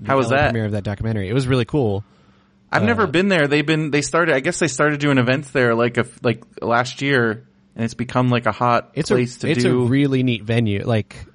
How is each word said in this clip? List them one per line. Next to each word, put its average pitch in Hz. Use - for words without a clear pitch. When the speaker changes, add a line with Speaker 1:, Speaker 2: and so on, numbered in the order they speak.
Speaker 1:
How 135
was 120
Speaker 2:
the 131
Speaker 1:
that? 147
Speaker 2:
premiere 113
of 104
that 101
documentary. 104
It 104
was 131
really 127
cool. 107
Speaker 1:
I've 170
Speaker 2:
Uh, -
Speaker 1:
never 220
been 175
there. 160
They've 147
been, 156
they 143
started, 165
I 135
guess 175
they 170
started 147
doing 143
events 127
there, 123
like, 120
a, 117
like, 117
last 123
year, 120
and 113
it's 113
become, 127
like, 120
a 110
hot 120
Speaker 2:
It's -
Speaker 1:
place 123
Speaker 2:
a, -
Speaker 1:
to 120
Speaker 2:
it's 123
Speaker 1:
do. 123
Speaker 2:
a 123
really 135
neat 120
venue. 110
Like, 110